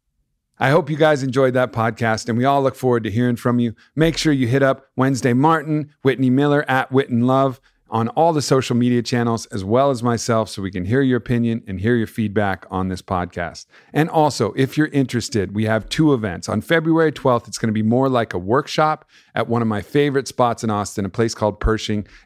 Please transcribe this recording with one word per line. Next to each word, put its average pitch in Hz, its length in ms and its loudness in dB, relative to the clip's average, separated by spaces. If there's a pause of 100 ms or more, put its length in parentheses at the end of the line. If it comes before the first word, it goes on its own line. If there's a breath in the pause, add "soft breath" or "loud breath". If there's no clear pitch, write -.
(600)
I 131 100 2
hope 151 180 2
you 156 80 -4
guys 151 260 2
enjoyed 131 300 2
that 127 180 0
podcast, 113 560 -2
and 113 100 0
we 123 60 0
all 139 180 2
look 131 140 0
forward 120 300 0
to 104 60 -4
hearing 120 260 0
from 123 220 0
you. 117 160 -2 (200 soft breath)
Make 160 220 0
sure 156 160 2
you 131 140 0
hit 135 160 2
up 135 240 0 (100)
Wednesday 131 360 2
Martin, 151 580 2 (100)
Whitney 131 280 2
Miller 143 400 2
at 131 220 0
Whit 131 180 2
and 120 160 0
Love 131 360 0 (300)
on 113 180 0
all 165 240 2
the 147 80 0
social 131 340 0
media 120 260 2
channels, 117 460 -2
as 95 160 -6
well 123 260 2
as 120 140 -2
myself, 113 440 0
so - 140 -10
we 95 80 -4
can 92 160 -6
hear 123 160 0
your 127 160 2
opinion 117 480 -2
and 95 140 -8
hear 117 160 2
your 113 100 0
feedback 101 640 -2
on 95 180 -4
this 92 140 -6
podcast. 87 640 -6 (280 soft breath)
And 151 180 0
also, 143 440 2
if 127 220 -2
you're 151 120 2
interested, 113 680 -2
we 110 100 0
have 110 240 -2
two 156 240 2
events. 98 340 -4
On 101 140 -2
February 160 500 2
twelfth, 123 360 0
it's 101 100 -10
gonna 113 160 -2
be 110 80 0
more 120 260 2
like 120 280 -2
a - 20 -4
workshop 151 720 -2 (240 soft breath)
at 117 140 -2
one 117 160 0
of 113 40 0
my 104 140 -2
favorite 139 460 0
spots 117 360 0
in 110 60 -2
Austin, 104 340 -4
a 98 60 -6
place 113 240 -2
called 107 260 -2
Pershing. 107 460 -2 (200 soft breath)